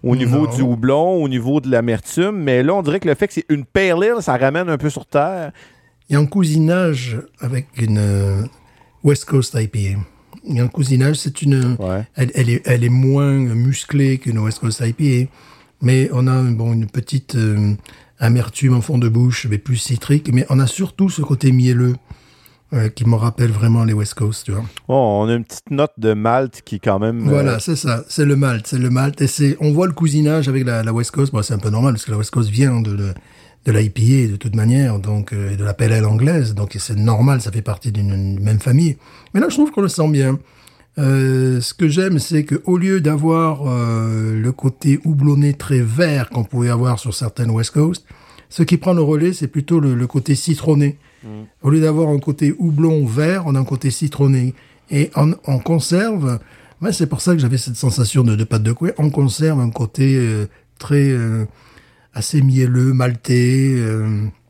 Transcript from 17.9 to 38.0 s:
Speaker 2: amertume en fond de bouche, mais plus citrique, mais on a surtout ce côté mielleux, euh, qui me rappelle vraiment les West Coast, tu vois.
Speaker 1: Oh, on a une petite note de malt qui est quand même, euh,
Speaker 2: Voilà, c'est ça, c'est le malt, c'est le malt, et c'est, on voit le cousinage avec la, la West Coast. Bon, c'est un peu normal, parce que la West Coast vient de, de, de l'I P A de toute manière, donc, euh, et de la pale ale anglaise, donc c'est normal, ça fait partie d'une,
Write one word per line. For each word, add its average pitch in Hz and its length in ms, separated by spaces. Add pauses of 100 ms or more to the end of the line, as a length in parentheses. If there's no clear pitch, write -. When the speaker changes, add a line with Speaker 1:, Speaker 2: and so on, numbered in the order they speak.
Speaker 2:
amertume 123 540
en 120 60
fond 131 160
de 120 100
bouche, 120 420
mais 104 100
plus 123 180
citrique, 143 560
mais 127 160
on 135 100
a 135 80
surtout 190 420
ce 165 120
côté 135 320
mielleux, 123 420 (800)
euh, 110 160
qui 113 180
me 117 80
rappelle 117 360
vraiment 113 340
les 110 80
West 104 220
Coast, 107 300
tu 107 60
vois. 104 120 (260)
Speaker 1:
Oh, 117 340
on 110 60
a 117 60
une 117 100
petite - 260
note 143 260
de 110 160
malt 117 520
qui - 100
est 98 40
quand 98 200
même, 113 280
euh, - 20
Speaker 2:
Voilà, 139 300
c'est 160 180
ça, 117 320
c'est 151 160
le 143 100
malt, 127 320
c'est 139 100
le 123 120
malt, 135 320
et 139 60
c'est, 143 340
on 151 100
voit 170 160
le 170 60
cousinage 151 560
avec 131 160
la, 117 180
la 113 80
West 117 200
Coast. 139 200
Bon, 107 120
c'est - 100
un 107 60
peu 110 100
normal, 120 240
parce 107 120
que 123 60
la 107 60
West 107 140
Coast 113 180
vient 120 320
de, 107 140
de, 98 180 (520)
de 131 60
l'I 107 180
P 120 360
A - 60
de 101 40
toute 104 220
manière, 117 420
donc, 104 320
euh, 101 200
et 101 40
de 98 80
la 101 100
pale 110 200
ale 110 120
anglaise, 117 500
donc 101 220
c'est 104 200
normal, 113 420
ça 110 140
fait 113 80
partie 107 320
d'une, 101 160